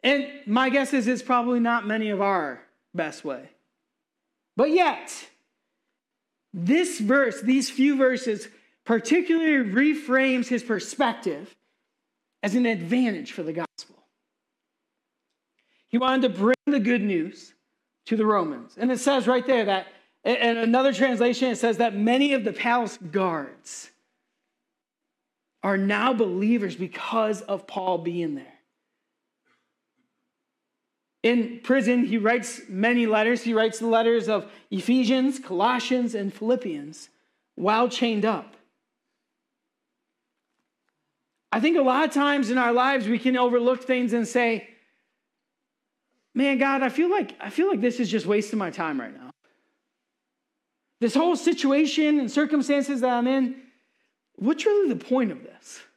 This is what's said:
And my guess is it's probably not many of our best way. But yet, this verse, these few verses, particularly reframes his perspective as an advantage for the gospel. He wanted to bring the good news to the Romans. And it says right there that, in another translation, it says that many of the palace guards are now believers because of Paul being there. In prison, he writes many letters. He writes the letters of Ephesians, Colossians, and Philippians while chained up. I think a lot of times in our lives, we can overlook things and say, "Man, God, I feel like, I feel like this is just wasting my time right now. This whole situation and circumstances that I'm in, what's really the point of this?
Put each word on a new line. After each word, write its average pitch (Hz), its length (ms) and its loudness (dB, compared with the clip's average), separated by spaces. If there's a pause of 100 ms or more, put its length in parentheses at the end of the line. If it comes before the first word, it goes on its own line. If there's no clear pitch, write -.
And 269 240 2 (200)
my 254 240 2
guess 269 240 0
is 240 160 2
it's 247 120 0
probably 240 380 0
not 233 260 0
many 220 240 -2
of 202 120 -2
our 170 400 -2 (320)
best 156 320 -6
way. 135 240 -10 (1040)
But 277 160 2
yet, 330 560 0 (1300)
this 285 460 0
verse, 240 420 0
these 262 280 0
few 269 280 2
verses, 254 500 0 (380)
particularly 302 840 2
reframes 262 760 0
his 240 160 -2
perspective 202 920 -4 (880)
as 202 140 -4
an 247 100 2
advantage 202 680 -2
for 180 100 -8
the 160 100 -6
gospel. - 440 -10 (1900)
He 233 80 0
wanted 254 360 2
to 175 60 -10
bring 226 160 4 (100)
the 285 140 2
good 226 220 2
news 196 520 -4 (520)
to 226 100 -2
the 214 100 2
Romans. 160 520 -2
And 233 140 0
it 247 80 -2
says 262 280 0
right 247 180 2
there 247 200 2
that, 190 220 -2 (360)
in 233 340 2
another 240 360 2
translation, 240 560 2
it 220 80 -4
says 233 200 0
that 233 160 2
many 247 400 2
of 240 120 -2
the 220 80 -4
palace 240 440 -2
guards 165 960 -6 (1700)
are 196 160 0
now 208 360 0
believers 202 640 0
because 214 640 -4
of 196 260 -8
Paul 185 300 -4
being 170 380 -4
there. - 180 -16 (2750)
In 233 380 0
prison, 247 440 2
he 214 120 -2
writes 220 520 -2
many 226 380 0
letters. 220 340 0
He 233 120 -4
writes 220 260 0
the 226 80 -4
letters 226 420 2
of 208 200 -2 (220)
Ephesians, 254 680 0
Colossians, 240 760 -2
and 202 180 -6
Philippians 185 760 -6 (460)
while 220 340 0
chained 233 340 -2
up. 208 320 -4 (3000)
I 220 80 0
think 311 160 4
a 320 60 4
lot 262 260 4
of - 60 -4
times 285 360 2
in 247 80 0
our 240 140 2
lives, 254 360 2
we 226 120 0
can 254 160 0
overlook 247 480 2
things 247 300 0
and 233 120 0
say, 233 440 0 (1700)
"Man, 269 220 2
God, 269 240 0
I 254 60 0
feel 302 200 0
like, 381 320 -2
I - 80 -12
feel 339 180 0
like 269 140 0
this 240 180 0
is 208 120 -2
just 190 160 -2
wasting 208 320 -2
my 185 100 -4
time 156 320 -6
right 110 100 -12
now. 123 200 -20 (1700)
This 226 140 0
whole 330 200 4
situation 302 840 2
and 247 100 -2
circumstances 285 720 0
that 254 80 2
I'm 240 160 0
in, 262 300 0 (800)
what's 302 280 -2
really 415 240 4
the 233 160 -2
point 247 280 0
of 143 100 -12
this? - 400 -20 (160)